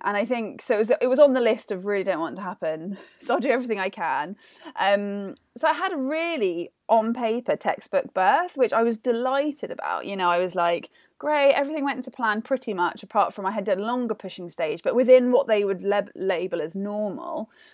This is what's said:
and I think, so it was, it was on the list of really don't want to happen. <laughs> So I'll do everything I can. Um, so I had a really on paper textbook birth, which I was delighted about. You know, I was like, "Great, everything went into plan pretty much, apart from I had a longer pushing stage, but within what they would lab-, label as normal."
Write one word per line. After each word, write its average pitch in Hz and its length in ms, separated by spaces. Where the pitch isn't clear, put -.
and 302 120
I 302 80
think, 226 380
so 226 140
it - 20
was, 220 220
it - 80
was 254 100
on 294 140
the 254 80
list 226 320
of 185 120
really 202 200
don't 180 160
want 156 160
to 196 60
happen. 180 600
<laughs> - 180
So - 140
I'll 359 60
do 226 80
everything 233 320
I 190 80
can. 160 480
Um, 202 560
so - 100
I 320 60
had 359 200
a 339 40
really 269 720
on 220 240
paper 240 440
textbook - 580
birth, 254 420
which 254 160
I 226 120
was 233 140
delighted 262 760
about. - 340
You 202 100
know, 180 140
I 175 80
was 180 160
like, 170 360
"Great, 285 360
everything 285 300
went 269 140
into 240 140
plan 220 280
pretty 254 320
much, 175 300
apart - 320
from 196 120
I 190 40
had 208 180
a 202 60
longer 226 400
pushing 180 340
stage, 160 360
but 196 100
within 247 380
what - 160
they 208 160
would 190 180
lab-, 202 320
label 185 480
as 165 140
normal." 208 720